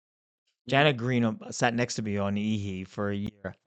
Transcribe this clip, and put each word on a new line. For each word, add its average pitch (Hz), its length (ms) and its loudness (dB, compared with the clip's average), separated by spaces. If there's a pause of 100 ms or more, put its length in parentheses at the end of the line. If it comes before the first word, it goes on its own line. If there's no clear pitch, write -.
(680)
Janet 139 300 4
Greenup 117 560 0
sat 120 200 2
next 117 220 0
to 117 60 -4
me 104 160 -2
on 101 200 0
E 107 180 0
H 104 40 0
E 95 240 -6
for 101 260 -4
a 101 60 -2
year. 101 400 -8 (120)